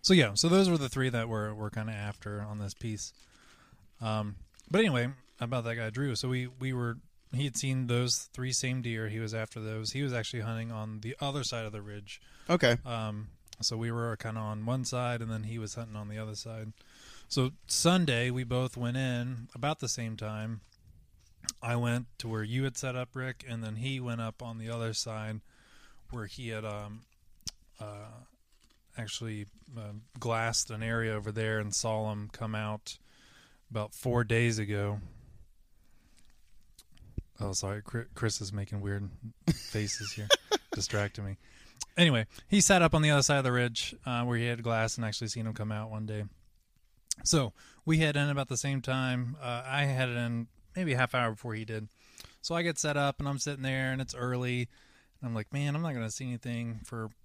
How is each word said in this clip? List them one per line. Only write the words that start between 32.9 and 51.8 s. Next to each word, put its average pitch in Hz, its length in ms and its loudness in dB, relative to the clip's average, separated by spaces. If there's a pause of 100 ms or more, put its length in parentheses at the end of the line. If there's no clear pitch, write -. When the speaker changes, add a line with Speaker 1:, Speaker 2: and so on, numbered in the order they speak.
Speaker 1:
about 107 240 -4
four 120 300 2
days 113 340 4
ago. 104 420 0 (2500)
Oh, 101 140 -4
sorry. 101 280 -2
Chri-, 92 340 -6
Chris 110 260 0
is 98 100 -6
making 101 300 -4
weird 101 280 -2 (400)
faces 104 640 -2
here, 104 140 -6 (220)
<laughs> - 240 0
distracting 101 520 -2
me. 98 120 -6 (600)
Anyway, 139 280 6 (220)
he 202 140 6
sat 185 200 8
up 160 120 8
on 156 80 6
the 151 100 6
other 143 100 8
side 143 160 6
of 135 60 4
the 127 80 4
ridge, 123 440 2 (100)
uh, 120 180 0
where 120 140 2
he 117 80 2
had 120 180 -2
glass 113 340 2
and 120 80 -2
actually 107 220 -4
seen 113 180 -4
him 110 80 -2
come 107 180 -4
out 107 180 -4
one 107 160 -4
day. 107 200 -4 (1000)
So 135 300 4 (320)
we 160 140 6
head 151 160 4
in 143 140 4
about 139 200 0
the 123 80 0
same 139 240 0
time. 131 600 0
Uh, 123 240 -4
I 135 200 2
headed 127 320 2
in 117 300 0 (280)
maybe 175 180 2
a 123 40 2
half 127 180 2
hour 120 160 4
before 110 220 -6
he 110 120 -6
did. 107 220 -6 (540)